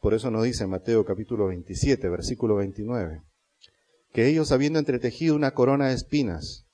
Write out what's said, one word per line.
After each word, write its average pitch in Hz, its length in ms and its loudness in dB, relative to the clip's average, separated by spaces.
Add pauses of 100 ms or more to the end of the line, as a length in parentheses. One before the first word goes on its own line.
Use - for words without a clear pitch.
Por 104 140 2
eso 113 160 -2
nos 110 140 0
dice 117 220 -2
Mateo 95 380 2
capítulo 104 440 -2
veintisiete, 92 600 -2
versículo 107 480 -2
veintinueve, 98 680 -6 (880)
que 117 160 4
ellos, 151 220 2
habiendo 143 280 2
entretejido 139 560 0
una 147 180 0
corona 135 360 2
de 131 60 2
espinas 117 800 -4